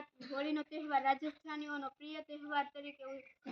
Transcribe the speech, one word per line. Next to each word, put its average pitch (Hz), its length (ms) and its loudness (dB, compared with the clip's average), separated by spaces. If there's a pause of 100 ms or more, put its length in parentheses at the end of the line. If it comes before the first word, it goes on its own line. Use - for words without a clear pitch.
(240)
હોળીનો 294 400 2
તહેવાર 302 380 2
રાજસ્થાનીઓનો 294 880 0
પ્રિય 302 320 -8
તહેવાર 294 440 0
તરીકે 285 380 -10
ઓ-, 269 180 -6 (280)